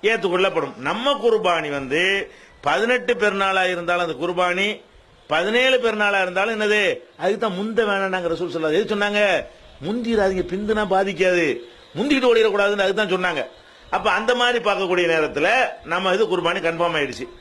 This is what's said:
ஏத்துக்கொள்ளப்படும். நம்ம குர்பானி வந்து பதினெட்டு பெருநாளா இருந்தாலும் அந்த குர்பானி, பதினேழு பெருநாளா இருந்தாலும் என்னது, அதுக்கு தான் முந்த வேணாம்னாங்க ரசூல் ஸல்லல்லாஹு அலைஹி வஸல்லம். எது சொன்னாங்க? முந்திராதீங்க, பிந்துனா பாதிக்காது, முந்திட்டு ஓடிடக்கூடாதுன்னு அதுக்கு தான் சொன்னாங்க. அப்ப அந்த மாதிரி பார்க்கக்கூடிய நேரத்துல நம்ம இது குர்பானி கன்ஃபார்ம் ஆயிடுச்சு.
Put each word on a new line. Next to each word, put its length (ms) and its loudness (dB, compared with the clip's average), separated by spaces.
ஏத்துக்கொள்ளப்படும். 720 0
நம்ம 360 -2
குர்பானி 580 0
வந்து 600 -2
பதினெட்டு 520 0
பெருநாளா 560 0
இருந்தாலும் 380 -2
அந்த 60 -6
குர்பானி, 680 -2
பதினேழு 500 2
பெருநாளா 440 0
இருந்தாலும் 400 -2
என்னது, 340 2
அதுக்கு 200 0
தான் 180 -2
முந்த 300 -2
வேணாம்னாங்க 460 -2
ரசூல் 180 -4
ஸல்லல்லாஹு 140 -4
அலைஹி 100 0
வஸல்லம். 0 -
எது 220 0
சொன்னாங்க? 500 0
முந்திராதீங்க, 560 0
பிந்துனா 320 -2
பாதிக்காது, 720 2
முந்திட்டு 300 2
ஓடிடக்கூடாதுன்னு 520 4
அதுக்கு 280 2
தான் 80 0
சொன்னாங்க. 300 -2
அப்ப 220 0
அந்த 240 2
மாதிரி 280 2
பார்க்கக்கூடிய 440 2
நேரத்துல 600 2
நம்ம 300 0
இது 140 2
குர்பானி 320 0
கன்ஃபார்ம் 360 0
ஆயிடுச்சு. 320 -4